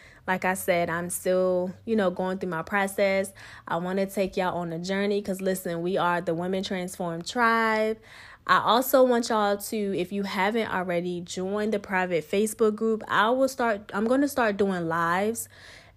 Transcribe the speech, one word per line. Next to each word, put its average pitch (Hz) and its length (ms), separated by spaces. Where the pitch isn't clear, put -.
Like 185 180
I 185 100
said, 175 340
I'm 170 220
still, 185 640
you 226 120
know, 190 140
going 185 280
through 185 120
my 165 120
process. 196 720
I 170 120
wanna 190 280
take 196 300
y'all 180 200
on 170 160
a 165 60
journey 196 420
'cause, 196 200
listen, 185 420
we 180 140
are 175 240
the 175 140
Women 185 280
Transform 180 600
Tribe. 220 760
I 185 120
also 247 460
want 240 240
y'all 208 280
to, 202 420
if 180 140
you 202 100
haven't 202 500
already, 180 480
join 196 500
the 208 80
private 180 500
Facebook 214 480
group. 220 320
I 202 220
will 262 180
start, 233 440
I'm 208 140
gonna 269 220
start 220 280
doing 185 320
lives 175 600